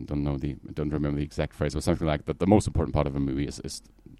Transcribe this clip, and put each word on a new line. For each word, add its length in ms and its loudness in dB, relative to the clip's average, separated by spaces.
don't 220 -2
know 100 0
the, 220 -4
don't 160 -2
remember 300 0
the 40 0
exact 300 -4
phrase, 200 -2
but 100 -2
something 220 2
like 200 0
that 140 -2
the 80 2
most 200 6
important 260 0
part 140 4
of 80 -4
a 60 -2
movie 260 0
is, 140 -8
is 200 -10